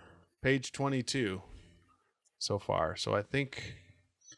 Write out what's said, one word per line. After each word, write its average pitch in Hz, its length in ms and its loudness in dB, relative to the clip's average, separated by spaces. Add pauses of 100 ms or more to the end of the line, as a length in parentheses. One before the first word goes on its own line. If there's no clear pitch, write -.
(420)
page 135 300 2
twenty-two 127 680 0 (960)
so - 200 -2
far. 90 380 2
So 104 180 0
I 104 80 4
think - 520 -4 (640)